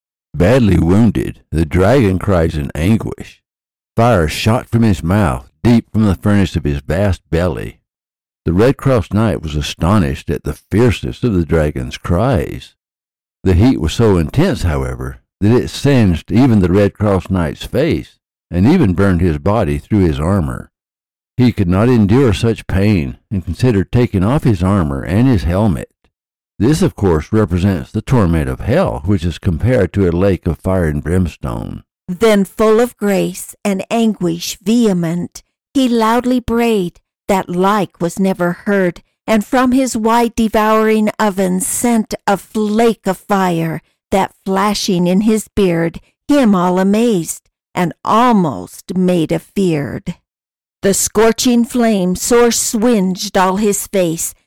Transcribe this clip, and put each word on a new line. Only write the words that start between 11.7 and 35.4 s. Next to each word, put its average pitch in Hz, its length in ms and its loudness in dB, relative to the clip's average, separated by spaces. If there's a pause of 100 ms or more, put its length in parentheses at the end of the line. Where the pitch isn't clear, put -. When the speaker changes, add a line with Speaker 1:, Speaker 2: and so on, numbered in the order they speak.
Speaker 1:
cries. 92 800 -4 (640)
The 95 100 2
heat 110 260 4
was 78 140 -2
so 107 240 2
intense, 113 460 0
however, 69 560 -6 (220)
that 104 140 2
it 120 140 0
singed 110 640 0
even 113 280 4
the 90 120 2
Red 101 220 2
Cross 98 340 -2
Knight's 85 380 -4
face, 110 520 -4 (320)
and 90 160 2
even 139 280 4
burned 90 260 2
his 85 160 0
body 82 400 -2
through 95 300 0
his 73 120 0
armor. 76 520 -4 (640)
He 123 160 2
could 98 160 -2
not 98 220 2
endure 117 420 4
such 110 340 -2
pain, 92 520 0 (120)
and 95 140 -6
considered 98 480 0
taking 113 320 0
off 131 200 0
his 104 180 2
armor 87 420 0
and 117 240 2
his 110 140 2
helmet. 85 500 -2 (640)
This, 147 220 2
of 180 160 0
course, 85 380 0
represents 90 580 0
the 110 80 -4
torment 92 480 0
of 127 120 -8
hell, 123 440 -2
which 90 220 0
is 85 120 -4
compared 98 540 0
to 98 160 2
a 82 80 0
lake 92 300 0
of 80 140 -4
fire 92 260 0
and 73 180 -2
brimstone. 65 800 -4 (240)
Speaker 2:
Then, 202 360 2
full 220 360 2
of 240 160 -2
grace 190 580 -4 (100)
and 190 240 -2
anguish 185 680 -2
vehement, 180 840 -2 (280)